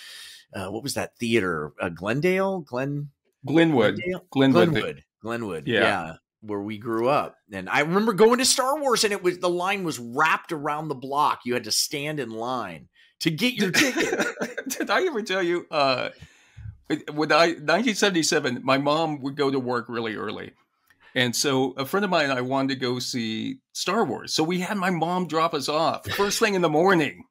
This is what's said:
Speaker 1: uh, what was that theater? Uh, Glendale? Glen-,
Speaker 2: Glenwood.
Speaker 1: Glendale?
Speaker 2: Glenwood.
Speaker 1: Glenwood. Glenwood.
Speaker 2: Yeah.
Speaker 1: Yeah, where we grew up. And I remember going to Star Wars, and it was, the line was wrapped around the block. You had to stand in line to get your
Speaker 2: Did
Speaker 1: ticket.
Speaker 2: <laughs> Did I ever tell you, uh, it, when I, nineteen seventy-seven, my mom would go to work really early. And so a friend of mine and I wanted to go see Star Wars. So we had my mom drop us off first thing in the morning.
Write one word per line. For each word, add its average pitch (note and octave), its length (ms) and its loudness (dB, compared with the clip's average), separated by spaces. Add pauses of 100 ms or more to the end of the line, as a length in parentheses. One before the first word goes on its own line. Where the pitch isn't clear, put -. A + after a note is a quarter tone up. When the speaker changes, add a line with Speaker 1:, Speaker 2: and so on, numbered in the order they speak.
(540)
Speaker 1:
uh, F#2+ 160 -8
what A2 140 -6
was C3+ 120 -6
that F#2+ 220 -6
theater? F#2 640 0
Uh, F#2+ 100 -2
Glendale? F3 720 -2
Glen-, C#3+ 480 -6 (360)
Speaker 2:
Glenwood. C3+ 500 4
Speaker 1:
Glendale? - 360 -6
Speaker 2:
Glenwood. C3+ 400 6
Speaker 1:
Glenwood. F#2 320 -2 (180)
Glenwood. G#2+ 460 -6
Speaker 2:
Yeah. A2+ 140 2
Speaker 1:
Yeah, F2+ 320 0 (280)
where G#2 200 -6
we G#2+ 160 -8
grew A2+ 300 -2
up. B2 300 0 (160)
And F#2 160 -8
I B2+ 120 2
remember G3 300 2
going A3 280 6
to C4 60 2
Star C4 360 2
Wars, B3 240 2
and G3+ 80 0
it F#3 100 -6
was, F3 140 0
the F3+ 120 0
line F#3 360 -2
was C#3+ 120 -4
wrapped C#3+ 540 0
around D3+ 380 -4
the C#3 60 -4
block. C3+ 500 0
You A#2+ 80 -2
had A#2+ 120 -2
to A2 60 -6
stand D3 480 -2
in A2+ 120 -6
line A2 580 -8 (300)
to D#3+ 100 0
get F#3+ 240 0
your G3+ 160 0
Speaker 2:
Did C4 240 2
Speaker 1:
ticket. - 320 0 (240)
Speaker 2:
<laughs> - 180 -12
Did - 220 -6
I A3+ 160 2
ever C#4+ 160 -2
tell F#3+ 220 -2
you, F3 260 -2
uh, C3+ 400 2 (800)
it, D3+ 240 -6
when D3+ 180 0
I, E3 200 6 (100)
nineteen F#3+ 320 2
seventy-seven, D#3 720 0
my C3+ 160 2
mom D3+ 420 0
would C#3 140 -8
go C#3 160 0
to C3+ 80 0
work A#2+ 280 -4
really A2+ 280 -4
early. G2 380 -8 (600)
And B2 220 2
so C3+ 420 2
a C3+ 80 -4
friend G3 180 0
of G3 60 0
mine D#3 220 2
and - 20 0
I B2 80 -2
wanted C3+ 320 0
to C3 60 -6
go B2+ 180 -2
see A2 640 -4 (140)
Star G3+ 320 0
Wars. - 280 -6
So D#3 100 2
we F3 180 0
had G#3 160 -4
my F#3 120 0
mom F3+ 380 0
drop D#3+ 260 0
us C#3+ 160 -4
off D3 400 0
first G3+ 300 0
thing G#3+ 160 4
in F3+ 80 2
the E3 60 4
morning. D#3 600 4